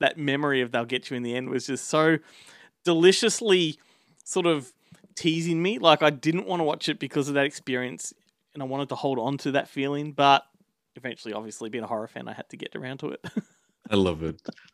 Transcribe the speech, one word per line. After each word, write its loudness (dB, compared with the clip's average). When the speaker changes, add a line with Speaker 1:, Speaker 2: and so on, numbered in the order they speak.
Speaker 1:
that 2
memory 0
of -2
"They'll 0
get -4
you -6
in -6
the -4
end" -4
was -4
just -6
so 4
deliciously 4
sort 0
of 0
teasing 0
me. 0
Like, 6
I 4
didn't -2
wanna -2
watch -2
it -2
because -4
of -4
that 4
experience, -6
and -10
I -6
wanted -4
to -6
hold -2
on -2
to -4
that 0
feeling, -4
but 6
eventually, -10
obviously, -10
being -6
a -12
horror -6
fan, -12
I -12
had -14
to -18
get -12
around -10
to -8
it. -10
<laughs> -16
Speaker 2:
I 2
love 2
it. -6